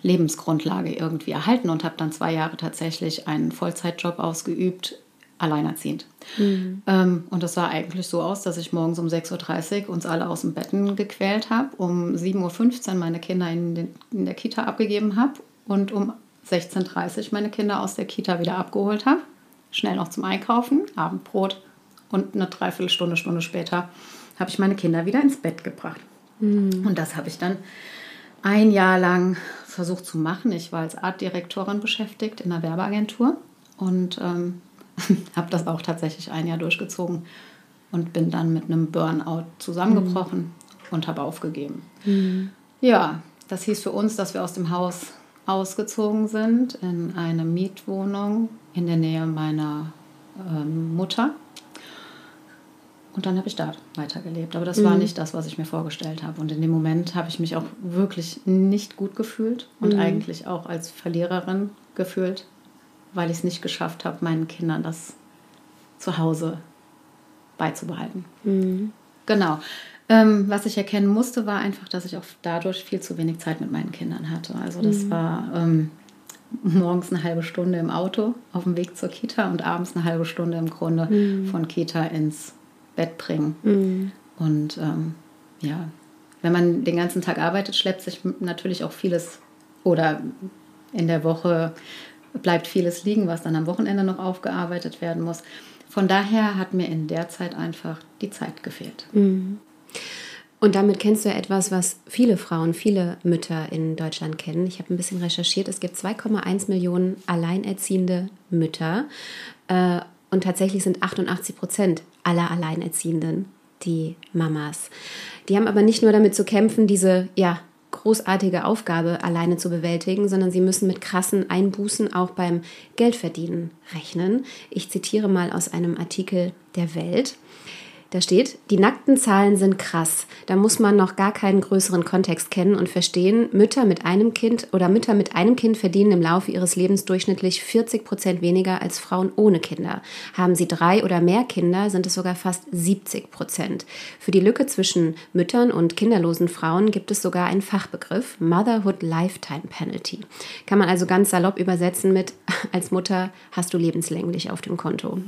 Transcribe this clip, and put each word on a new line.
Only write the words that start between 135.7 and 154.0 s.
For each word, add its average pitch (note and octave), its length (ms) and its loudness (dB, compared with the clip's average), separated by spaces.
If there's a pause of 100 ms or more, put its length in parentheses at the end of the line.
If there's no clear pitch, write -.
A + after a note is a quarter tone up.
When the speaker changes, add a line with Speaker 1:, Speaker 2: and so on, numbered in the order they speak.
Speaker 2:
verdienen G3 360 6
im F3 100 6
Laufe E3+ 300 2
ihres F3+ 240 0
Lebens F#3+ 280 4
durchschnittlich F#3 600 0
vierzig A3+ 400 0
Prozent F#3 380 -2
weniger F#3 380 2
als - 200 -4
Frauen F#3 340 0
ohne G#3 240 6
Kinder. - 440 -6 (320)
Haben F3+ 200 4
sie E3+ 140 2
drei F3 340 4
oder F3+ 180 2
mehr F#3 220 6
Kinder, F#3+ 480 0
sind F#3 160 0
es F#3 80 -2
sogar F3+ 220 -2
fast F3+ 340 -4
siebzig F#3+ 640 -2
Prozent. - 520 -6 (360)
Für - 100 2
die F#3+ 100 8
Lücke G#3 260 6
zwischen E3+ 500 2 (160)
Müttern A#3+ 400 4
und E3+ 240 2
kinderlosen F3 500 4
Frauen F3 460 2
gibt G3+ 180 -4
es G#3 120 -2
sogar F3+ 260 0
einen F#3+ 120 2
Fachbegriff, - 800 -4
Motherhood F#3+ 640 2
Lifetime E3 640 -2
Penalty.“ - 520 -8 (440)
Kann G3+ 140 4
man F#3 100 6
also F3+ 180 2
ganz G3 240 4
salopp F#3 280 4
übersetzen F3+ 540 2
mit, F#3 220 2 (180)
<laughs> - 200 -4
„Als F3+ 200 -2
Mutter F#3 380 0 (200)
hast F3 240 -2
du F3+ 40 2
lebenslänglich E3+ 720 -2